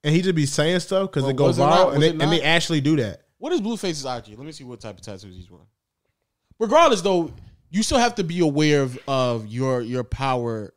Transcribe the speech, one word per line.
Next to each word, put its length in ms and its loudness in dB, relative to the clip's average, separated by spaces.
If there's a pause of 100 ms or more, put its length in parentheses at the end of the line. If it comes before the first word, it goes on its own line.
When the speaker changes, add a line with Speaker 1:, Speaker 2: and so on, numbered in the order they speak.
Speaker 1:
and 100 2
he 80 4
just 140 0
be 100 2
saying 320 0
stuff 320 -2
'cause 140 -2
Speaker 2:
But 60 0
Speaker 1:
it 60 -2
goes 120 4
Speaker 2:
was 100 2
it 40 4
not? 100 4
Speaker 1:
viral, 100 6
and 120 4
Speaker 2:
Was 80 2
Speaker 1:
they, 60 6
Speaker 2:
it 140 0
Speaker 1:
and 100 2
they 60 2
Speaker 2:
not? 80 -2
Speaker 1:
actually 360 2
do 160 2
that. 240 -6 (160)
Speaker 2:
What 140 -6
is 80 0
Blueface's 460 -6
I 140 -6
G? 160 -20
Let 100 -16
me 60 -16
see 100 -18
what 180 -16
type 160 -14
of 40 -20
tattoos 340 -16
he's 160 -20
wearing. 160 -20 (920)
Regardless, 400 4
though, 320 0 (380)
you 120 0
still 160 0
have 160 2
to 100 -4
be 160 -4
aware 420 4
of, 140 -4 (120)
of 400 -2
your, 320 -2
your 240 -6
power 720 -4